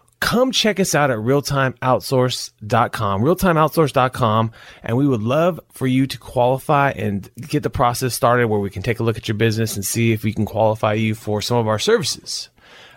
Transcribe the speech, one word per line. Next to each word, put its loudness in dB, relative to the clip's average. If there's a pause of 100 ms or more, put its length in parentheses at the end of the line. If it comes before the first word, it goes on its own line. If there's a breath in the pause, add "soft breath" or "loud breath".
(180 loud breath)
come 2
check 0
us 0
out 2
at -2
real 2
time 0
outsource 0 (160)
dot 2
com, -2
real 2
time 2
outsource 2
dot 2
com, 2 (320 loud breath)
and -2
we 2
would 0
love 0 (100)
for -6
you 2
to -10
qualify 0
and -6
get -4
the -2
process 0
started 2
where 0
we -2
can -10
take -2
a -2
look 0
at -12
your -2
business 0
and -6
see 0
if -2
we 0
can -2
qualify 0
you 0
for -4
some -2
of 0
our 0
services, -2 (480 loud breath)